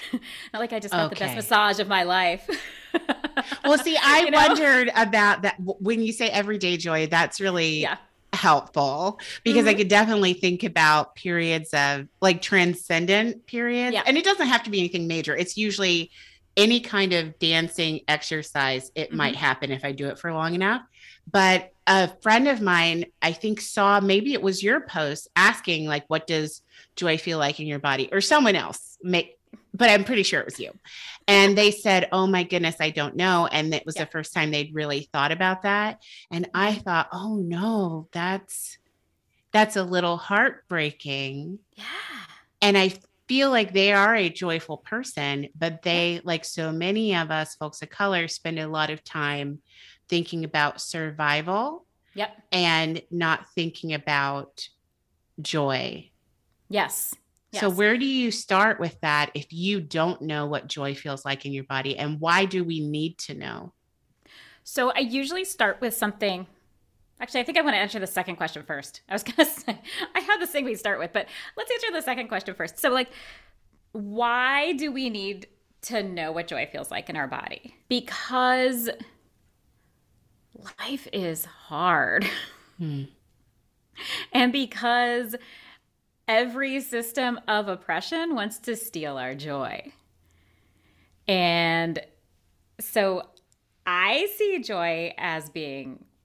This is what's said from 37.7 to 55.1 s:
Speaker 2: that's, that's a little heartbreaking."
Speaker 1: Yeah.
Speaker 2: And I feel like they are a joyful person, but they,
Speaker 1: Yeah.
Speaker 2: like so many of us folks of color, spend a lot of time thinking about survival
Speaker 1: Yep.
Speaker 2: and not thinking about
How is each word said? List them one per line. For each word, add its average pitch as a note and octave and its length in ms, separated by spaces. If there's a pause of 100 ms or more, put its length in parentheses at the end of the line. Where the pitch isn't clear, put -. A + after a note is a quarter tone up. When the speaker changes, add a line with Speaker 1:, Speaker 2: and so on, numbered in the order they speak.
Speaker 2:
that's, F#3 640 (760)
that's G#3+ 240
a F#3+ 80
little F3 320
heartbreaking." D3+ 1400 (160)
Speaker 1:
Yeah. G#3+ 100 (800)
Speaker 2:
And G3+ 160
I F#3 160 (340)
feel C4+ 220
like G#3+ 220
they G3 200
are G3+ 220
a F#3+ 140
joyful E3 500
person, C#3+ 800
but D#3+ 260
they, E3+ 320
Speaker 1:
Yeah. E3+ 100
Speaker 2:
like E3 200
so D#3+ 280
many G3 440
of D#3+ 160
us D#3 240
folks D3+ 260
of D3+ 80
color, F#3 380
spend E3 320
a D#3 80
lot D#3 220
of D#3 140
time C#3+ 540 (500)
thinking E3+ 360
about D3+ 360
survival D#3+ 1040 (300)
Speaker 1:
Yep. G#3 160 (220)
Speaker 2:
and E3 580
not E3 460
thinking E3 360
about C#3 760 (720)